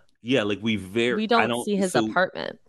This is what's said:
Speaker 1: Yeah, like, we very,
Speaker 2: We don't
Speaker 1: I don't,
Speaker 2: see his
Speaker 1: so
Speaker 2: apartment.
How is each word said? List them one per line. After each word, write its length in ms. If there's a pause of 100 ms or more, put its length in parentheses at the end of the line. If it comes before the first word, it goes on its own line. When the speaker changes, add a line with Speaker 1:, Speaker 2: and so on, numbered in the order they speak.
(280)
Speaker 1:
Yeah, 140
like, 180
we 140
very, 400
Speaker 2:
We 140
don't 120
Speaker 1:
I 60
don't, 180
Speaker 2:
see 120
his 160
Speaker 1:
so 120
Speaker 2:
apartment. 540 (100)